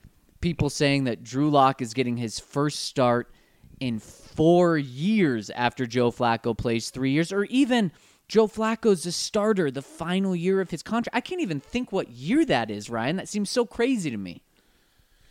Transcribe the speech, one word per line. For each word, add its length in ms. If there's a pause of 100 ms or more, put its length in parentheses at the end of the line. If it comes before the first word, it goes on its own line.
(400)
people 300
saying 340
that 180
Drew 280
Lock 300
is 140
getting 220
his 240
first 440
start 480 (460)
in 220
four 760
years 720
after 360
Joe 240
Flacco 480
plays 320
three 220
years, 200
or 120
even 480 (360)
Joe 180
Flacco's 600
a 40
starter 600
the 100
final 540
year 240
of 100
his 140
contract. 320
I 40
can't 200
even 180
think 320
what 200
year 340
that 260
is, 180
Ryan. 280
That 120
seems 220
so 160
crazy 420
to 80
me. 280 (880)